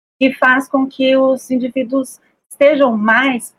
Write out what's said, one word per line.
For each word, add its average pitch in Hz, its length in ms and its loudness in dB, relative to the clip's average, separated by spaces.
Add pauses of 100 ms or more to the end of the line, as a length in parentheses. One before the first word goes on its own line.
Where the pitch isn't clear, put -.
(180)
que 262 140 0
faz 262 340 0
com 269 200 -2
que 262 300 0
os 262 340 0
indivíduos 254 680 -4 (320)
estejam 277 460 2
mais, 226 640 -2